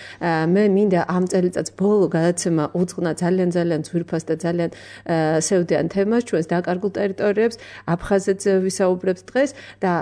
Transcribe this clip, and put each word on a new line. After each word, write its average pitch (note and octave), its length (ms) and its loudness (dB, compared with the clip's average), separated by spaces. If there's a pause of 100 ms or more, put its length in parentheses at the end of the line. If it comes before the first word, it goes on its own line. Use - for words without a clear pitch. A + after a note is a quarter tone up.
(160)
ა, E3+ 140 -2 (140)
მე F#3 220 4
მინდა F#3+ 360 4
ამ F3+ 240 0
წელიწადს F3+ 460 0
ბოლო G3+ 340 2
გადაცემა E3 600 0
უძღვნა F3+ 440 -2
ძალიან, F3+ 380 0
ძალიან E3+ 320 0
ძვირფას E3+ 400 -4
და D#3+ 140 -2
ძალიან, E3+ 340 -2
ა, - 460 -6 (220)
სევდიან E3 500 2
თემას, G#3 340 0
ჩვენს E3 240 -2
დაკარგულ F3+ 460 -2
ტერიტორიებს, G3+ 640 0 (280)
აფხაზეთზე G3 720 0
ვისაუბრებთ F#3 680 0
დღეს C#4 260 0 (260)
და F#3+ 140 -2 (120)